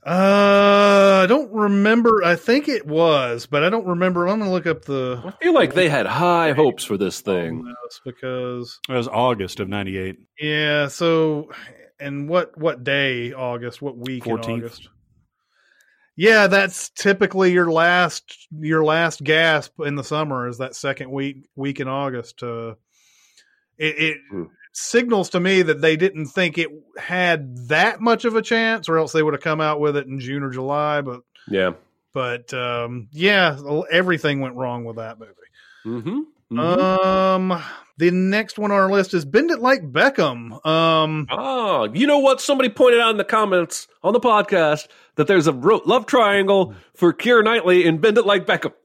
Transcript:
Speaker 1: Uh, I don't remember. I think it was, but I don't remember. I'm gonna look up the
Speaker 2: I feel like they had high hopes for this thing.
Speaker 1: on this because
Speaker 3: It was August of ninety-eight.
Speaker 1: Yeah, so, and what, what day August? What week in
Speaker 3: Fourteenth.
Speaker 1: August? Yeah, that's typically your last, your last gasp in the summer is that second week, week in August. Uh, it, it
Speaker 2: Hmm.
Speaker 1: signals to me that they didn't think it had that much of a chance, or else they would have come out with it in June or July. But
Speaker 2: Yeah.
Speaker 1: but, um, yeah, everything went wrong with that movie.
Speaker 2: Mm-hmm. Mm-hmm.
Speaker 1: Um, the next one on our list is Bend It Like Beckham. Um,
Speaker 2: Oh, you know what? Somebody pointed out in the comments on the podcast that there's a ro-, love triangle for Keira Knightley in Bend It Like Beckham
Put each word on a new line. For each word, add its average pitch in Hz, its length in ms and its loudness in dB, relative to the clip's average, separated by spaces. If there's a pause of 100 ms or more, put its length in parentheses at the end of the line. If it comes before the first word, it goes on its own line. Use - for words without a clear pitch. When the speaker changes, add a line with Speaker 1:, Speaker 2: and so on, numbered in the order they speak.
Speaker 1:
Uh, 202 1160 6
I - 40 4
don't 247 240 2
remember. 214 720 2
I 170 120 4
think 285 340 0
it 247 180 -4
was, 147 580 2
but 143 180 0
I 180 60 2
don't 208 180 -2
remember. 175 400 0
I'm 214 120 -2
gonna 196 120 -2
look 175 160 -2
up 160 180 -4
the 127 400 -4
Speaker 2:
I 190 60 -10 (120)
feel 339 100 4
like 220 200 2
they 180 160 2
had 127 160 0
high 165 480 2
hopes 139 320 0
for 101 120 -4
this 92 220 -4
thing. 85 400 -4
Speaker 1:
on 80 60 -14 (180)
this - 220 -20
because 127 840 -10
Speaker 3:
It 135 60 -8
was 120 160 -2
August 113 500 -2
of 98 80 -6
ninety-eight. 95 500 -6 (220)
Speaker 1:
Yeah, 151 480 -2
so, 160 600 -2 (500)
and 143 300 -10
what, 175 280 -2
what 151 280 -4
day 131 480 -2
August? 123 480 -10
What 135 160 -10
week 123 280 -10
in 117 120 -6
Speaker 3:
Fourteenth. 113 260 -8
Speaker 1:
August? - 260 -18 (1300)
Yeah, 208 320 4
that's 190 420 0
typically 190 640 0
your 180 200 2
last, 170 800 0
your 156 320 0
last 156 400 0
gasp 156 580 0
in 143 140 -4
the 139 80 -6
summer 143 440 -6
is 117 120 -10
that 127 160 -8
second 135 360 -8
week, 139 440 -8
week 139 240 -8
in 131 80 -6
August. 131 540 -8
Uh, 117 300 -10 (1080)
it, 156 220 -2
it 156 180 0 (140)
Speaker 2:
Hmm. 185 120 -8 (300)
Speaker 1:
signals 233 580 0
to 180 80 0
me 185 220 2
that 156 180 0
they 160 160 2
didn't 156 320 -2
think 170 300 -2
it 160 120 -4 (280)
had 151 680 -4
that 175 340 0
much 233 240 0
of 226 100 0
a 220 60 2
chance, 226 480 -2
or 165 80 2
else 156 140 -2
they 160 100 0
would 151 140 0
have 139 80 -10
come 156 180 -2
out 151 180 0
with 147 160 0
it 139 120 -4
in 135 120 -10
June 135 220 -8
or 135 80 -6
July. 143 520 -4
But 123 200 -10 (260)
Speaker 2:
Yeah. 92 260 0 (400)
Speaker 1:
but, 120 380 -6
um, 120 600 -8
yeah, 175 440 2 (360)
everything 165 480 0
went 127 160 -8
wrong 123 300 -8
with 113 100 -12
that 113 240 -14
movie. 107 120 -20 (540)
Speaker 2:
Mm-hmm. 120 340 -8 (380)
Mm-hmm. - 20 -4
Speaker 1:
Um, 185 1000 0 (360)
the 170 140 2
next 190 460 -2
one 208 140 -2
on 202 60 2
our 190 120 2
list 196 240 0
is 165 120 -2
Bend 254 260 2
It 277 80 -2
Like 254 220 2 (100)
Beckham. 135 760 -2
Um, 156 640 2
Speaker 2:
Oh, 214 640 -2
you 233 140 2
know 294 120 4
what? 269 220 4
Somebody 262 280 0
pointed 240 320 4
out 226 100 2
in 214 60 0
the 196 80 -2
comments 196 640 0 (140)
on 190 120 0
the 233 80 2
podcast 190 680 2 (280)
that 151 120 0
there's 180 200 4
a 160 60 4
ro-, 151 320 2
love 226 200 2
triangle 196 680 2 (220)
for 175 180 4
Keira 233 300 4
Knightley 180 420 4
in 160 120 2
Bend 214 200 4
It 214 80 2
Like 196 200 2
Beckham 165 280 -2 (120)